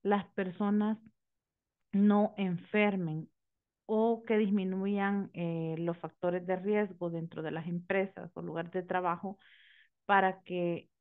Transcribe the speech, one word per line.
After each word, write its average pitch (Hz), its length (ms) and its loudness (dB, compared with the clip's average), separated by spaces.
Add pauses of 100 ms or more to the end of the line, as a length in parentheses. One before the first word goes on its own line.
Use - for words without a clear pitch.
las 202 300 2
personas 208 640 0 (920)
no 208 440 6
enfermen 185 920 -2 (560)
o 226 400 2
que 214 120 2
disminuyan, 196 920 0
eh, 165 460 -4
los 170 200 -2
factores 175 500 -4
de 185 80 0
riesgo 185 540 -2
dentro 165 320 -8
de 151 100 -6
las 160 160 -6
empresas 180 640 -2
o 170 80 -10
lugares 170 300 -8
de 185 100 -2
trabajo 180 560 -2 (680)
para 190 380 2
que 175 480 -4 (100)